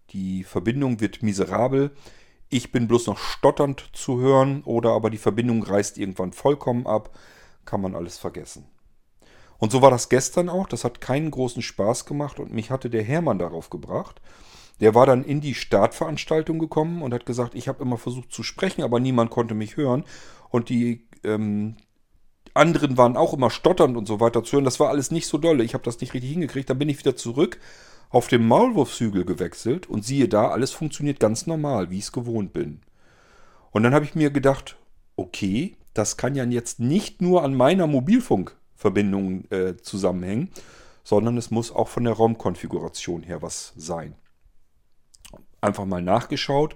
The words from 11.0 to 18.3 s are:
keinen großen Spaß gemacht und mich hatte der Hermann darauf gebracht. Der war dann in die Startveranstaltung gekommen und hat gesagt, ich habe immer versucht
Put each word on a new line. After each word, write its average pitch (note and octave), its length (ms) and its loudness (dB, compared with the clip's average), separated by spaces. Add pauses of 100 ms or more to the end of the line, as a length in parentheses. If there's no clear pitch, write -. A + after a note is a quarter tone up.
keinen D3+ 300 -2
großen B2+ 300 -4
Spaß A2+ 440 -2
gemacht C#3+ 340 -8
und - 140 -12
mich A2+ 180 -6
hatte C3 180 -4
der C3 140 -2
Hermann C3 360 0
darauf E2 300 -8
gebracht. F#2+ 520 -10 (580)
Der G#2+ 140 6
war B2 140 8
dann B2+ 160 4
in D3 180 -4
die C#3+ 140 -4
Startveranstaltung D#3 1040 -2
gekommen D#3+ 420 -2
und B2+ 100 -4
hat A#2+ 140 -6
gesagt, A#2+ 300 -4
ich A#2+ 120 -10
habe C3 140 -6
immer B2 160 -4
versucht B2 340 -10